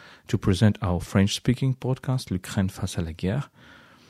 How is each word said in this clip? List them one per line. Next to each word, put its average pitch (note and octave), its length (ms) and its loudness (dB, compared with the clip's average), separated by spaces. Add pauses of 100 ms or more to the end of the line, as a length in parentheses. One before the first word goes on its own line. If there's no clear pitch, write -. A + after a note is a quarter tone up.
(280)
to - 80 0
present G2+ 460 4
our F2+ 180 0
French-speaking B2 760 2
podcast, B2+ 540 -4
L'Ukraine F#2+ 380 -2
face - 280 -8
à F2 60 -2
la E2 100 -6
guerre. G2 360 -4 (600)